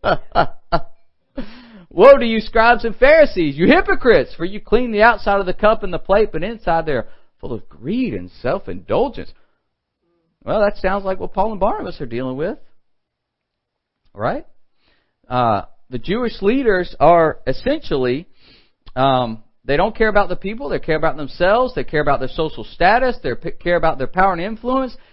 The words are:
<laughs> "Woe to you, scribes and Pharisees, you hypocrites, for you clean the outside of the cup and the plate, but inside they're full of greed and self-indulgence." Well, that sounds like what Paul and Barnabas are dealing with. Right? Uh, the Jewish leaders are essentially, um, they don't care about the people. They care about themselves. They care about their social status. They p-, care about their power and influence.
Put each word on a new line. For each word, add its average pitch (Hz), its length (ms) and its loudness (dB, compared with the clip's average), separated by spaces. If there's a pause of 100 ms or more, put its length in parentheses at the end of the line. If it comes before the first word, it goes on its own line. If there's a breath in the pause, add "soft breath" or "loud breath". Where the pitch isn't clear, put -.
<laughs> - 1900 -4
"Woe 269 280 8
to 240 80 -2
you, 226 140 0
scribes 226 460 2
and 214 100 -4
Pharisees, 180 640 4
you 175 100 4
hypocrites, 269 680 4
for 165 100 -6
you 202 160 -8
clean 240 300 0
the 208 100 0
outside 214 380 2
of 190 60 -2
the 180 80 -2
cup 214 300 2
and 185 100 -4
the 160 60 -4
plate, 202 320 2
but 156 120 -4
inside 180 420 -2
they're 135 240 -4 (320 soft breath)
full - 100 -10
of 110 160 -10
greed 202 460 -6
and 90 180 -10 (100)
self-indulgence." 123 920 -4 (1120)
Well, 202 180 -2
that 208 160 0
sounds 190 260 -2
like 190 160 -4
what 175 140 -6
Paul 208 180 -2
and 208 80 -8
Barnabas 226 400 -4
are 147 60 -8
dealing 127 320 -6
with. 170 200 -6 (1600)
Right? 139 320 -6 (800)
Uh, 117 360 0 (260)
the 127 100 -8
Jewish 226 420 -4
leaders 202 580 0
are 165 460 4
essentially, 139 800 -2 (680 soft breath)
um, 127 480 0 (220)
they 139 120 0
don't 208 180 0
care 220 120 2
about 202 220 2
the 180 60 -2
people. 226 340 -8
They 180 100 -2
care 160 180 -2
about 151 200 -2
themselves. 190 580 0
They 143 80 -4
care 151 180 -2
about 139 180 0
their 127 100 -4
social 151 340 -6
status. 208 580 2
They 123 140 -4
p-, - 160 -8
care 175 240 -2
about 160 220 0
their 131 100 -2
power 190 260 2
and 165 80 -6
influence. 240 560 -4 (160 soft breath)